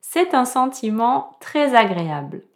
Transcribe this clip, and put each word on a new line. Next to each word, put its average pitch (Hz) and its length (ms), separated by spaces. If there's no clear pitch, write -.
C'est 359 340
un 247 120
sentiment 254 920
très 285 340
agréable. 165 680